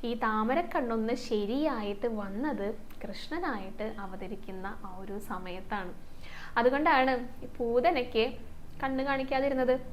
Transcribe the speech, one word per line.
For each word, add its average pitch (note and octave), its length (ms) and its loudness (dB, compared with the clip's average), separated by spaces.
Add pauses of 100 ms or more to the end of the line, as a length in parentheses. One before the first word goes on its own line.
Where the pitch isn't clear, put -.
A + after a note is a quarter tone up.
ഈ - 20 0 (160)
താമരക്കണ്ണൊന്ന് A3+ 880 2 (140)
ശരിയായിട്ട് A3 800 0 (140)
വന്നത് G3+ 440 -2 (360)
കൃഷ്ണനായിട്ട് G#3+ 840 -4 (180)
അവതരിക്കുന്ന F#3 600 -6 (220)
ആ - 20 -8 (120)
ഒരു G3+ 140 -6 (140)
സമയത്താണ്. F#3 640 -6 (680)
അതുകൊണ്ടാണ് C4 540 6 (300)
ഈ - 40 -8 (100)
പൂതനയ്ക്ക് B3 680 4 (580)
കണ്ണ് C4 260 0
കാണിക്കാതിരുന്നത്. C4 680 4 (180)